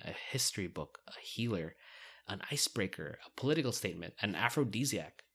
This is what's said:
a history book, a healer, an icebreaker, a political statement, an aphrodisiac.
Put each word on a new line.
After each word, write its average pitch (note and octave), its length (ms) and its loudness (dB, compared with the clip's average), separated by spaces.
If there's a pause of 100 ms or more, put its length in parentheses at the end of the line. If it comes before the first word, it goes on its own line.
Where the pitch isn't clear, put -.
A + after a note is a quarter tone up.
a E2 60 -4
history - 560 0
book, - 400 -6
a - 140 -12
healer, G2+ 540 -2 (520)
an G2+ 140 -4 (100)
icebreaker, - 720 0
a - 140 -16
political C#3 320 4
statement, E2+ 500 -2
an G2+ 140 0
aphrodisiac. A2+ 880 2 (120)